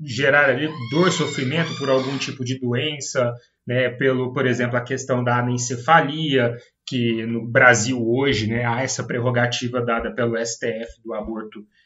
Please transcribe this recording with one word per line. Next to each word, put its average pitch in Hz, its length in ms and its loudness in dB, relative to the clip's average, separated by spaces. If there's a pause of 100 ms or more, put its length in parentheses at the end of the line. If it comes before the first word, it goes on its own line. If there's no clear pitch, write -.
gerar 139 460 4
ali 139 180 0 (220)
dor, 170 220 4
sofrimento 147 640 -2
por 135 100 -4
algum 131 300 2
tipo 127 260 -8
de 131 140 -4
doença, 127 760 -2 (320)
né, 123 260 0
pelo, 127 420 0
por 139 120 0
exemplo, 123 320 0
a 123 40 -2
questão 127 420 -2
da 120 160 2
anencefalia, 131 1120 2 (320)
que 117 400 -2
no 117 220 -4
Brasil 123 580 6
hoje, 117 440 2
né, 117 160 -2
há 120 180 -2
essa 127 220 -4
prerrogativa 120 760 -2
dada 113 320 -2
pelo 117 240 0
S 113 220 -4
T 127 80 -6
F 113 380 -6
do 113 100 -8
aborto 107 460 -8 (260)